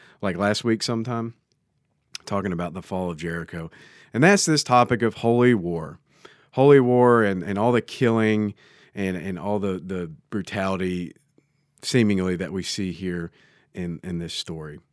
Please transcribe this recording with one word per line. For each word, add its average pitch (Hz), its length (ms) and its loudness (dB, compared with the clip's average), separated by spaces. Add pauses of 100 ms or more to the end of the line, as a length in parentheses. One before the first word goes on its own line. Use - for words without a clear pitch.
(220)
like, 95 140 -4
last 101 260 0
week 113 220 0
sometime, 117 500 -6 (880)
talking 98 280 -2
about 87 200 -4
the 90 100 -10
fall 92 280 -6
of 82 60 -8
Jericho. 82 520 -10 (460)
And 117 80 2
that's 196 240 4
this 151 160 2
topic 123 400 2
of 113 120 0
holy 120 400 4
war. 85 440 -4 (540)
Holy 139 260 8
war 123 460 6
and, 95 180 0
and 98 160 -4
all 117 140 2
the 123 100 2
killing 110 720 0 (400)
and, 95 220 -4
and 87 240 -8
all 104 180 -4
the, 95 260 -4
the 90 280 -8 (180)
brutality 92 840 -4 (680)
seemingly 98 540 2
that 85 160 -6
we 95 100 -6
see 95 300 -6
here 87 400 -6 (420)
in, 87 300 -8
in 87 160 -6
this 82 120 -10
story. 78 460 -10 (140)